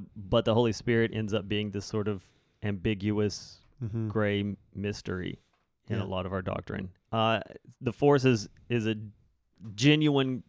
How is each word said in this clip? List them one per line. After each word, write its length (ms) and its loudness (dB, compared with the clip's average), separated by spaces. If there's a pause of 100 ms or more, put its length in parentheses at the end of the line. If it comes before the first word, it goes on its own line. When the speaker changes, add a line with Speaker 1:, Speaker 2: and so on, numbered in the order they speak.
(160)
Speaker 1:
but 300 0
the 80 4
Holy 200 4
Spirit 400 2
ends 200 -4
up 140 0
being 240 -2
this 140 -6
sort 220 -2
of 140 -4 (400)
ambiguous 960 -2 (260)
Speaker 2:
Mm-hmm. 240 -4
Speaker 1:
gray 320 0
m-, 180 -4 (160)
mystery 680 -6 (500)
in 80 -2
Speaker 2:
Yeah. 60 -2
Speaker 1:
a 20 -6
lot 200 -4
of 80 -6
our 80 -2
doctrine. 480 -6 (220)
Uh, 300 2 (400)
the 120 -2
force 320 6
is, 220 4 (220)
is 180 0
a 80 0 (800)
genuine 720 4